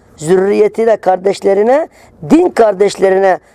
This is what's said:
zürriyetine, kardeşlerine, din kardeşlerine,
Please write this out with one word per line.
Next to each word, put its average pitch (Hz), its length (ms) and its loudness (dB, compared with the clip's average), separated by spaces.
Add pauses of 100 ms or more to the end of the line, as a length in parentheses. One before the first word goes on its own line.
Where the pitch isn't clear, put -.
(180)
zürriyetine, 202 800 0
kardeşlerine, 202 920 -2 (400)
din 349 200 2
kardeşlerine, 190 920 0 (160)